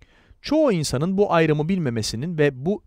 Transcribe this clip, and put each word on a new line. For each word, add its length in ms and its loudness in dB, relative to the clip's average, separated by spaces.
Çoğu 300 2
insanın 460 -2
bu 160 2
ayrımı 360 2
bilmemesinin 680 -4
ve 280 0
bu 220 -2